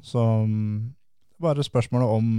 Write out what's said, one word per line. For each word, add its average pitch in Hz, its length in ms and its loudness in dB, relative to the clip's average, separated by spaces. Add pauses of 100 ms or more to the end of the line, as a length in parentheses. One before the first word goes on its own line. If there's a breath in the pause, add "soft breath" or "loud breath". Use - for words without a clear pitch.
så, 113 400 0
mm, 107 480 -2 (480)
bare 147 240 0
spørsmålet 123 480 0
om, 113 160 2 (100)